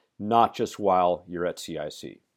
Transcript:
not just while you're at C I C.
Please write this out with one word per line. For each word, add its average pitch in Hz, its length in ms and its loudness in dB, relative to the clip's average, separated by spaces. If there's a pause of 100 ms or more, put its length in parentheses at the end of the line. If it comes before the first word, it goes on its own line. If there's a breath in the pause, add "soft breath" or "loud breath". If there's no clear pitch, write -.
(180)
not 110 380 2
just 107 240 -4
while 90 480 2
you're 87 180 -4
at 85 140 -4
C 80 180 -10
I 76 120 -6
C. - 320 -16 (160)